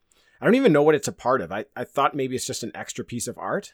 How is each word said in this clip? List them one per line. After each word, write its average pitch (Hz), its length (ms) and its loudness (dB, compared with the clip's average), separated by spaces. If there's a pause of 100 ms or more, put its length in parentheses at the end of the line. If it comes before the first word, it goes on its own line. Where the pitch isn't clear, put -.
(400)
I 131 60 -4
don't 190 100 6
even 262 160 6
know 143 120 6
what 156 120 6
it's 143 120 -4
a 113 40 -4
part 120 300 0
of. 85 100 -8
I, 104 140 -6 (100)
I 123 80 -8
thought 139 320 0
maybe 127 200 -4
it's 120 100 -6
just - 180 -8
an 110 120 -10
extra - 280 -10
piece 120 240 -8
of 101 120 -10
art 120 340 -6